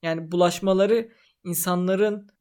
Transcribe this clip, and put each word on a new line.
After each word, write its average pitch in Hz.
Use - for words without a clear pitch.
yani 165
bulaşmaları 190
insanların 190